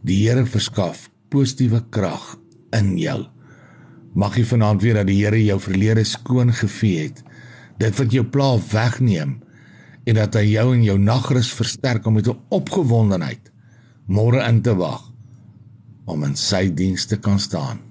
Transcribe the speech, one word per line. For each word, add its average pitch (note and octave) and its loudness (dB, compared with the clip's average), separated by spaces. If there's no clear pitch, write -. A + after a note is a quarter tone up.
Die G2 0
Here B2 2
verskaf - -4
positiewe B2+ 0
krag F#2 -6
in G2+ 0
jou. D#2+ -4
Mag G2+ 0
jy A#2 4
vanaand G#2+ 2
weet A2+ 2
dat G2 0
die G2 4
Here G#2 2
jou G2+ 2
verlede G#2+ 2
skoon B2 0
gevee G2 -2
het, - -18
dit A2 0
wat B2 0
jou A#2+ 2
pla C#3 2
wegneem, G#2+ 0
en A2 2
dat G#2 0
hy G#2 2
jou A2+ 2
in A#2+ 4
jou G2 2
nagrus A#2+ 0
versterk A#2 -4
om A2 2
met G#2+ 0
'n - -2
opgewondenheid A2+ 0
môre A2+ 2
in A#2 4
te A#2 2
wag, D#2+ -4
om D#2 -6
in C#2+ -2
sy F#2+ -2
diens F#2 -2
te G#2 -2
kan G2+ 0
staan. F2+ -6